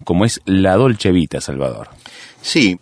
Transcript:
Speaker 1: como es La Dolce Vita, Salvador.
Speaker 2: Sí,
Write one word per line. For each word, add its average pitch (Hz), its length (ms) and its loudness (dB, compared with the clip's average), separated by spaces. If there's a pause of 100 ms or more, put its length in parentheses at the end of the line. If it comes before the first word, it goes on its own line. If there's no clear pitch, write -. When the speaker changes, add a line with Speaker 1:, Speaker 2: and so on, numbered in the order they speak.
Speaker 1:
como 90 220 0
es - 200 -4
La 95 300 2
Dolce 113 360 2
Vita, 87 300 0
Salvador. 65 480 -8 (520)
Speaker 2:
Sí, 98 400 0